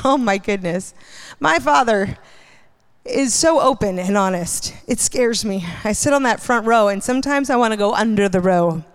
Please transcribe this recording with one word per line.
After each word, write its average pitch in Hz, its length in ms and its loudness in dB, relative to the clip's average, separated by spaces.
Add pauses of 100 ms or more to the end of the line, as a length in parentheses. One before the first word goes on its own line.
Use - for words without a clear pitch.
Oh, 269 140 4
my 202 220 0
goodness. 185 560 -4 (440)
My 311 200 2
father 233 580 2 (880)
is 269 300 -2
so 320 260 2
open 208 380 0
and 196 180 -2
honest. 185 560 -2 (140)
It 254 120 -2
scares 233 460 -2
me. 196 180 -4 (200)
I 214 80 -2
sit 285 220 0
on 277 100 2
that 233 180 0
front 233 240 0
row, 226 220 4
and 196 160 -2
sometimes 277 480 -2
I 247 60 2
wanna 220 200 2
go 208 160 0
under 208 340 2
the 185 140 0
row. 175 420 2 (120)